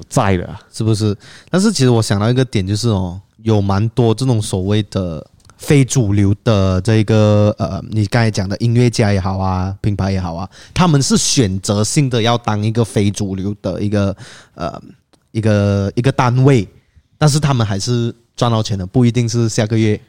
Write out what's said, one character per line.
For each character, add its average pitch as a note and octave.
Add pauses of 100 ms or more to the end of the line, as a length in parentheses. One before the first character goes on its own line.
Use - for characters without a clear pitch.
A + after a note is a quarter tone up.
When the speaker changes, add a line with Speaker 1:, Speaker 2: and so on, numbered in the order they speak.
Speaker 1:
在 G2
的 F2
啊。 E2 (100)
Speaker 2:
是 -
不 A2
是？ G#2 (320)
但 F3
是 G#3
其 D#3+
实 B2+
我 A2+
想 G#2
到 G#2+
一 B2
个 C3
点 G2
就 G2+
是 A2
哦， F#2 (180)
有 A2
蛮 G2+
多 A#2
这 A2+
种 A#2
所 G2+
谓 G2+
的 F2 (320)
非 C#3+
主 A2+
流 G2+
的 F#2+
这 A2
个， G#2
呃， -
你 G#2+
刚 A#2
才 A2
讲 G2
的 G2+
音 A#2+
乐 A#2+
家 G#2+
也 G2+
好 F#2+
啊， F#2+
品 G#2+
牌 G2
也 F#2+
好 E2+
啊， F2 (240)
他 F#3
们 C#3+
是 A3
选 G2
择 G#2
性 C3+
的 A#2+
要 A#2
当 G#2+
一 A2
个 A2+
非 G#2
主 G2
流 F#2+
的 F2+
一 G2+
个， G2+ (380)
呃， - (500)
一 A2+
个， G2+
一 A#2+
个 A#2+
单 B2+
位， C3 (520)
但 D3+
是 C#3+
他 C#3+
们 A#2
还 G2+
是 A#2 (220)
赚 A#2+
到 A2+
钱 G2
的， F2+
不 B2
一 A#2+
定 A#2
是 A2+
下 A2
个 A2+
月 G#2+